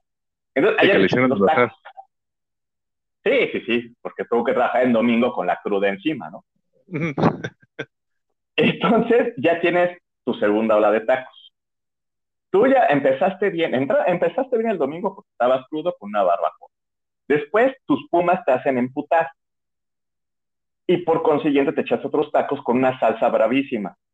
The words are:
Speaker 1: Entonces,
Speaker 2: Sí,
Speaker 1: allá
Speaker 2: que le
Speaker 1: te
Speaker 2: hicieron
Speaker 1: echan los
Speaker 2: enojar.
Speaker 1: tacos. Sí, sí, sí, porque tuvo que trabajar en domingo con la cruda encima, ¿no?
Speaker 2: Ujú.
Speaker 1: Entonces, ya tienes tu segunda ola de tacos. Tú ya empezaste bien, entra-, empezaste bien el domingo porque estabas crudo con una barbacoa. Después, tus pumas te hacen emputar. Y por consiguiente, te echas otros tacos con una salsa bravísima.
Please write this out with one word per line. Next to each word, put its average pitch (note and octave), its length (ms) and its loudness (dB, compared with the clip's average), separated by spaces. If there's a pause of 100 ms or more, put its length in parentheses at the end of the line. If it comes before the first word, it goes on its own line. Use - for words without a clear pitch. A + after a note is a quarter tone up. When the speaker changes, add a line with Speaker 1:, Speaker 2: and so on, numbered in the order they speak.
(540)
Speaker 1:
Entonces, D#3+ 260 2
Speaker 2:
Sí, - 80 6
Speaker 1:
allá G3 40 4
Speaker 2:
que G3+ 60 4
le F#3+ 80 4
Speaker 1:
te - 0 -
Speaker 2:
hicieron B2+ 240 2
Speaker 1:
echan - 0 -
los G2+ 80 -2
Speaker 2:
enojar. A2+ 340 2
Speaker 1:
tacos. - 60 -20 (1500)
Sí, A3+ 280 0
sí, G2+ 140 -4
sí, A#2 340 -4
porque - 240 -10
tuvo A#2 200 -2
que B2+ 100 0
trabajar A#2+ 300 0
en B2+ 80 2
domingo A#2 400 2
con F2+ 140 -4
la F2 160 -2
cruda G2 260 0
encima, G2 420 -6
¿no? - 140 -18 (440)
Speaker 2:
Ujú. D#3+ 260 -6 (1400)
Speaker 1:
Entonces, A3+ 840 2
ya E3+ 220 0
tienes F3 380 0 (260)
tu A2+ 100 -2
segunda G#2+ 420 2
ola G#2 140 4
de A2 120 2
tacos. - 500 -4 (960)
Tú G#3 160 4
ya C4 200 4
empezaste C#3+ 640 0
bien, E3 240 -2
entra-, C#3 320 0
empezaste F3+ 520 -2
bien A3+ 120 -2
el G3 80 -4
domingo E3 360 -6
porque - 180 -20
estabas C3 360 0
crudo D#3+ 300 -6
con G#2 120 -14
una G#2 120 0
barbacoa. E2+ 460 -2 (600)
Después, G#3 460 0 (120)
tus - 240 -2
pumas F3 360 0
te C3+ 60 2
hacen C3 260 0
emputar. C#3+ 500 -2 (1600)
Y F3 120 2
por E3 240 -2
consiguiente, C#3+ 500 0
te C#3 100 -2
echas B2 220 -4
otros D3 280 -4
tacos - 300 -2
con A#2+ 160 0
una C3 220 0
salsa A2+ 280 0
bravísima. A2+ 680 -2 (180)